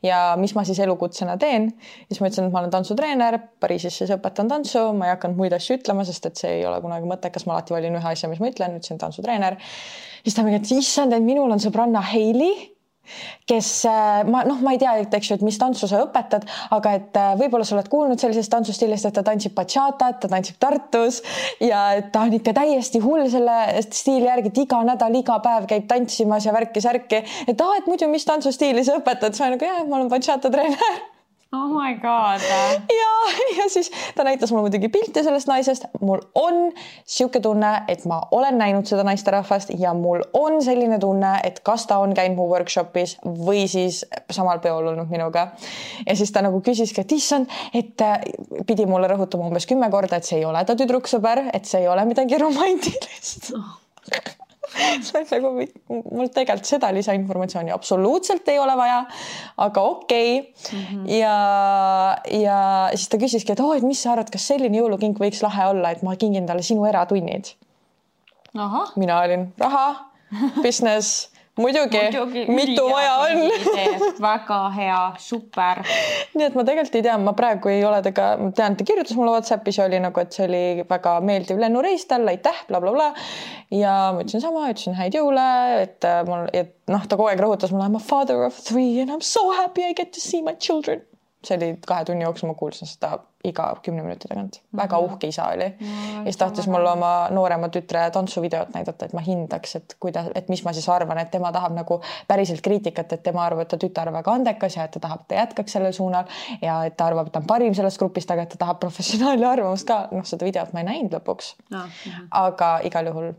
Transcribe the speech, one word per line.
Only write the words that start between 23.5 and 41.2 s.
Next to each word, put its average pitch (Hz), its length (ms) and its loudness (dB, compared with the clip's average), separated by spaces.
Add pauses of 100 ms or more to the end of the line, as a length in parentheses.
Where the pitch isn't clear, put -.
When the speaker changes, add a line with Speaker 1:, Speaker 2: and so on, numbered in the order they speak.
Speaker 1:
stiili 254 400 2
järgi, 226 240 0
et 269 140 2
iga 240 180 2
nädal, 233 300 2
iga 247 260 2
päev 226 240 2
käib 208 240 -2
tantsimas 220 560 2
ja 214 80 2
värki-särki. 226 680 0 (240)
Et 247 140 0
aa, 381 200 4
et 381 80 -4
muidu 339 180 2
mis 302 220 0
tantsustiili 269 560 2
sa 285 160 4
õpetad? 233 320 0
Siis 214 80 -10
ma 269 60 2
olen 254 100 0
nagu, 294 160 -2
"Jaa, 339 120 -2
ma 285 100 -2
olen 254 140 0
bachata 262 420 0
treener." 302 480 2 (520)
Speaker 2:
Oh 269 140 -4
my 285 320 -2
God. 214 460 0 (500)
Speaker 1:
Ja, 440 200 4 (440)
ja 392 120 2
siis 349 180 0 (280)
ta 240 80 0
näitas 262 280 0
mulle 214 180 2
muidugi 202 180 0
pilte 349 360 0
sellest 285 240 2
naisest. 262 380 0 (140)
Mul 190 200 2 (160)
on 339 360 4 (360)
siuke 247 340 0
tunne, 214 300 2 (160)
et 175 180 -2
ma 165 140 -2 (120)
olen 254 280 4
näinud 202 260 2
seda 202 180 2
naisterahvast 196 760 0
ja 175 160 2
mul 175 260 2 (120)
on 311 280 4
selline 240 380 2
tunne, 196 440 2